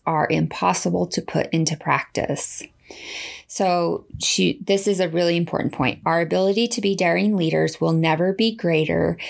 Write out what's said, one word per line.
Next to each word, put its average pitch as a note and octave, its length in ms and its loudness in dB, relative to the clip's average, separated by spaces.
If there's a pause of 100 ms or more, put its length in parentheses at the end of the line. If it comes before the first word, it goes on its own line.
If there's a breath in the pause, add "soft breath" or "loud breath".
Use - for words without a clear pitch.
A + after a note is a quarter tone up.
are D#3+ 240 0
impossible F3 800 0
to F3+ 120 -2
put - 320 -4
into D#3+ 240 0
practice. - 840 -2 (840 loud breath)
So F3 580 0 (160)
she, - 420 0
this G3+ 220 2
is G3 140 2
a F3+ 80 2
really E3+ 280 2
important - 360 -2
point. - 340 -2
Our E3 140 2
ability F#3+ 480 2
to A#3 120 -4
be G3 140 0
daring F#3+ 420 2
leaders D#3+ 440 0
will E3 120 2
never D#3+ 400 2
be A3 220 2
greater E3 640 0 (120 loud breath)